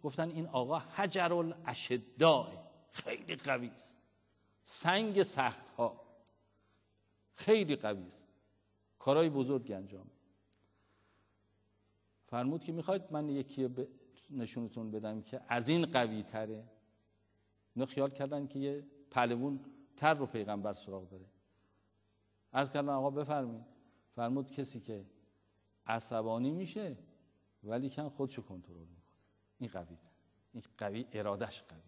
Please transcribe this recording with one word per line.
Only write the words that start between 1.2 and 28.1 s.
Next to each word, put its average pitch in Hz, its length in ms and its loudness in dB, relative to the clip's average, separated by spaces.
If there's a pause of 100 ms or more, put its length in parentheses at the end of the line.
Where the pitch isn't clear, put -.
الاشداء، 147 1160 4 (400)
خیلی 165 440 -6
قوی 131 320 0
است، - 300 -16 (680)
سنگ 196 600 4
سخت‌ها، - 800 0 (1300)
خیلی 202 420 6
قوی 98 300 -2
است، - 180 -20 (760)
کارهای 156 300 6
بزرگی 131 440 0
انجام.» 95 360 -10 (2250)
فرمود 135 380 -2
که: 170 80 -8
«می‌خواید 180 300 0 (100)
من 151 180 -2
یکی 139 380 -2
به 123 200 -4 (420)
نشونتون 117 600 -6
بدم 107 300 -4
که - 260 -10
از 120 220 2
این 165 160 6
قوی 113 380 2
تره؟» 110 400 -6 (1120)
اینا 127 100 2
خیال 139 240 0
کردن 139 380 -4
که 139 120 -6
یه 139 260 -2 (260)
پهلوون 127 480 2 (380)
تر 156 160 6
رو 139 120 0
پیغمبر 104 480 -4
سراغ 95 360 -10
داره. 92 160 -18 (1300)
عرض 135 180 2
کردن: 143 180 0
«آقا 139 200 2
بفرمایید.» 135 560 -4 (500)
فرمود: 135 360 -2
«کسی 131 280 -8
که 101 260 -10 (840)
عصبانی 113 640 0
می‌شه 180 460 -6 (680)
ولیکن 131 460 -4
خودشو 135 320 -4